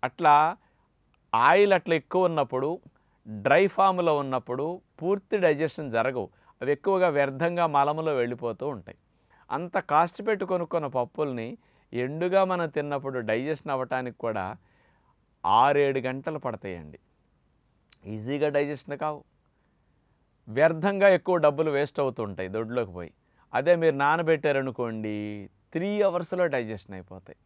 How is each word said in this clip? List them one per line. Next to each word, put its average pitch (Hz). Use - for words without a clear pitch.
అట్లా 147
ఆయిల్ 180
అట్లా 170
ఎక్కువ 180
ఉన్నప్పుడు, 139
డ్రై 107
ఫామ్‌లో 180
ఉన్నప్పుడు 131
పూర్తి 196
డైజెషన్ 156
జరగవు. 113
అవి 127
ఎక్కువగా 185
వ్యర్థంగా 147
మలంలో 151
వెళ్ళిపోతూ 120
ఉంటాయి. 117
అంత 170
కాస్ట్ 170
పెట్టి 202
కొనుక్కున్న 170
పప్పుల్ని 127
ఎండుగా 160
మనం 180
తిన్నప్పుడు 143
డైజెషన్ 127
అవ్వటానికి 127
కూడా 107
ఆరేడు 135
గంటలు 135
పడతాయండి. 90
ఈజీగా 120
డైజెషన్ 143
కావు, 151
వ్యర్థంగా 165
ఎక్కువ 180
డబ్బులు 151
వేస్ట్ 143
అవుతుంటాయి 104
దొడ్లోకి 110
పోయి. 87
అదే 143
మీరు 165
నానబెట్టారనుకోండి, 139
త్రీ 180
అవర్స్‌లో 180
డైజెషన్ 110
అయిపోతాయి. 92